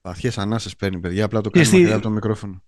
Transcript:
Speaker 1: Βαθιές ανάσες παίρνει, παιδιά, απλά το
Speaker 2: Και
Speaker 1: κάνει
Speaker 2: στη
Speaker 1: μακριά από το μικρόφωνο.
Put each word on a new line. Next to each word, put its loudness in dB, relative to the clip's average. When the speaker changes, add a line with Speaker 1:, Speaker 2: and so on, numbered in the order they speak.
Speaker 1:
Βαθιές -6
ανάσες -4
παίρνει, -4
παιδιά, -2
απλά -2
το -4
Speaker 2:
Και -18
Speaker 1:
κάνει 6
Speaker 2:
στη 4
Speaker 1:
μακριά 6
από -2
το -4
μικρόφωνο. -4